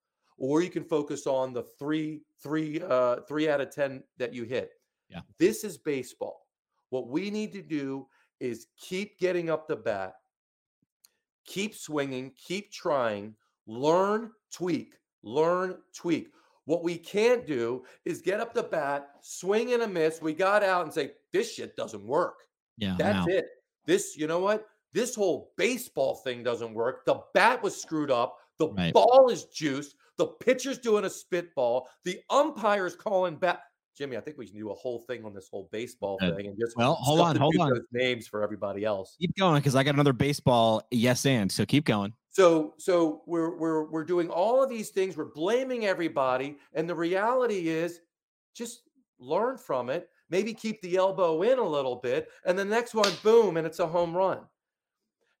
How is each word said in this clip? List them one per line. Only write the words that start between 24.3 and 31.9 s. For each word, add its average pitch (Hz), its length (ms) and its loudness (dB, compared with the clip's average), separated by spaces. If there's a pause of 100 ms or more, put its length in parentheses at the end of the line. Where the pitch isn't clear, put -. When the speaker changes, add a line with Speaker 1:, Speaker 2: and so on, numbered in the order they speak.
Speaker 1:
what? 214 280 0 (260)
This 240 220 -2
whole 175 420 -2
baseball 175 580 -2
thing 120 280 -6
doesn't 117 300 -4
work. 117 320 -4
The 143 160 2 (120)
bat 208 280 4
was 190 180 -4
screwed 147 320 -4
up. 120 260 0 (200)
The 156 120 0
Speaker 2:
Right. 90 240 -2
Speaker 1:
ball 247 360 8
is 160 160 -4
juiced. 147 500 -6 (220)
The 160 100 0
pitcher's 254 500 -2
doing 208 280 2
a 180 40 -4
spitball. 131 800 -2 (160)